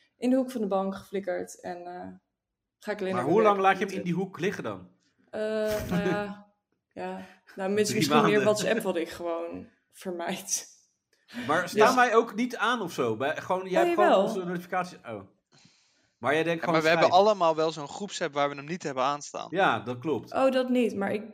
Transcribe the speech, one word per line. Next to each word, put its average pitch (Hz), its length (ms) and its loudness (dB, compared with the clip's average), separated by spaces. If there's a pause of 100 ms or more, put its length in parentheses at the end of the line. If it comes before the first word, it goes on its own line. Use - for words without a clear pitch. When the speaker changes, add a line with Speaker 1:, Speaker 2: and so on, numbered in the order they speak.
(180)
Speaker 1:
in 247 120 -2
de 254 60 4
hoek 254 160 0
van 240 100 -6
de 202 60 -2
bank 190 280 -2
geflikkerd 185 680 -8
en, 180 240 -10
eh, 180 220 -14 (720)
ga - 120 -8
ik 196 80 -4
alleen 190 140 -2
Speaker 2:
Maar 185 100 0
Speaker 1:
naar 139 80 0
Speaker 2:
hoe 208 100 6
Speaker 1:
mijn - 20 4
Speaker 2:
lang 208 120 6
Speaker 1:
werk 190 120 2
Speaker 2:
laat 190 120 4
je 214 60 -2
hem 196 40 -8
in 190 60 -10
Speaker 1:
toe. 190 100 -6
Speaker 2:
die 175 80 -2 (100)
hoek - 160 -10
liggen 185 240 -4
dan? 98 260 -10 (400)
Speaker 1:
Eh, 214 120 -8 (480)
nou 202 200 0
ja, 208 380 -4 (160)
Speaker 2:
<laughs> - 400 -18
Speaker 1:
ja. 190 220 -10 (300)
Nou, 190 160 -4
mis-, 208 140 2
Speaker 2:
Drie 202 120 -2
Speaker 1:
misschien 147 240 4
meer - 100 4
Speaker 2:
maanden. 208 120 4
Speaker 1:
WhatsApp 214 380 2
wat 185 140 -2
ik 165 140 -4
gewoon 170 580 -8 (240)
vermijd. 180 760 -6 (800)
Speaker 2:
Maar 160 140 2
Speaker 1:
Dus 175 100 -6
Speaker 2:
staan 220 240 6
wij 247 200 4
ook 226 200 2
niet 240 220 -4
aan 226 240 0
of 175 120 -6
zo? 120 240 0
Bij, 135 240 -2
gewoon, 185 280 -4
jij 180 120 2
Speaker 1:
Oh, - 60 4
Speaker 2:
hebt 349 60 0
gewoon 339 160 4
Speaker 1:
jawel. 202 160 6
Speaker 2:
onze 185 180 -4
notificaties. 180 640 -4
Oh. 110 140 -10 (960)
Maar 127 160 0
jij 160 100 2
denkt 165 160 0
Speaker 3:
Ja, - 60 -6
Speaker 2:
gewoon 170 80 2
Speaker 3:
maar 160 100 4
we 156 60 4
hebben 165 180 6
Speaker 2:
schijt. 180 180 8
Speaker 3:
allemaal 180 300 4
wel 160 160 2
zo'n 156 160 -10
groepsapp 180 460 -8
waar 143 160 2
we 143 60 -6
hem 143 100 -14
niet 170 180 -8
hebben 131 200 -2
aanstaan. 143 460 -4
Speaker 2:
Ja, 156 300 2
dat 123 200 -8
klopt. 127 340 -4
Speaker 1:
Oh, 269 180 4
dat 254 180 0
niet, 247 260 2
maar 196 180 -2
ik 214 100 -6 (100)